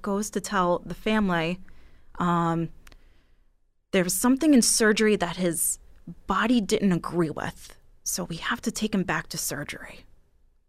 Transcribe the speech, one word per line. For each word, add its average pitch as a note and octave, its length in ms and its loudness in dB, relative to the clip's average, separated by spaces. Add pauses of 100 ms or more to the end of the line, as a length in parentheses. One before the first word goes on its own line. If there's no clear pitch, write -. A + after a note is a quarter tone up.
goes G#3 300 -4
to G3 100 -4
tell F3+ 440 2
the F3 100 -8
family, F3+ 640 0 (600)
um, E3+ 500 0 (1200)
there F#3+ 120 2
was F3+ 100 -2
something C4+ 400 4
in A#3+ 80 8
surgery G#3+ 540 4
that E3+ 220 -2
his F3 420 -2 (480)
body A#3+ 320 2
didn't G3+ 320 2
agree E3 380 0
with, - 460 -10 (280)
so - 220 -6
we E3+ 120 -8
have - 260 -6
to A3+ 80 -2
take G#3+ 220 -4
him F#3+ 100 2
back E3 260 -4
to - 80 -10
surgery. - 640 -8 (680)